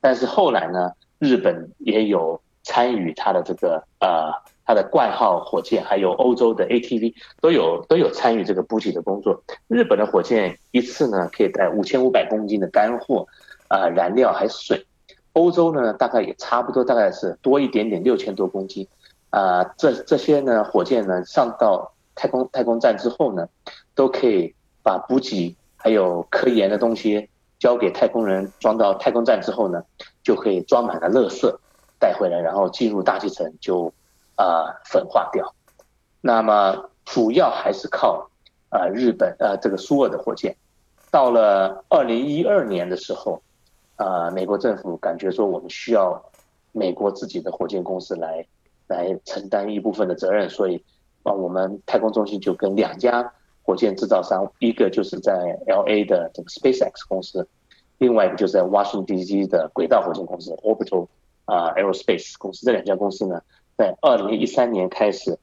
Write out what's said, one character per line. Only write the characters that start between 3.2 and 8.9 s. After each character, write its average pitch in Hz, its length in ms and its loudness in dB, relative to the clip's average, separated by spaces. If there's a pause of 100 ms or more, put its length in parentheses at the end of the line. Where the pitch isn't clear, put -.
的 90 100 2
这 92 120 -6
个， 82 280 -2 (160)
呃， 82 320 0 (340)
它 117 80 2
的 101 160 2
冠 123 220 2
号 95 320 2
火 - 180 -4
箭， 101 220 -2
还 101 140 0
有 95 140 2
欧 113 240 2
洲 117 180 4
的 - 120 0
A 120 140 0
T 117 200 -4
V 113 140 -2 (280)
都 - 100 6
有， 82 360 2
都 160 100 4
有 156 140 2
参 117 260 0
与 95 60 -2
这 95 100 -2
个 92 80 0
补 110 180 -2
给 98 120 -2